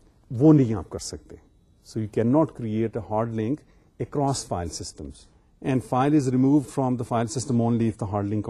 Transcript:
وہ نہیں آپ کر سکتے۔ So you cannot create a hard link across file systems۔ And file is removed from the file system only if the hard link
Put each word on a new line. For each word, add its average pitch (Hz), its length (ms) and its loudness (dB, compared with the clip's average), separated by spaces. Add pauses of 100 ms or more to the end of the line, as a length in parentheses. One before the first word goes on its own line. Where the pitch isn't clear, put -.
(300)
وہ 139 220 6
نہیں 127 220 4
آپ 92 160 -8
کر - 80 -8
سکتے۔ - 380 -14 (520)
So 113 160 -6
you 101 40 -8 (100)
cannot 135 280 4 (140)
create 110 400 -4
a 101 120 -10
hard 113 260 -2
link 110 160 -2 (480)
across 139 340 -2 (160)
file 87 200 -6
systems۔ - 600 -16 (340)
And 131 80 0
file 139 460 2
is 127 60 0
removed 135 520 2
from 127 160 0
the 120 160 -4
file 117 160 0 (100)
system 117 300 0
only 117 200 2
if 107 180 -4
the 98 80 -6
hard 101 180 -2
link 107 180 -2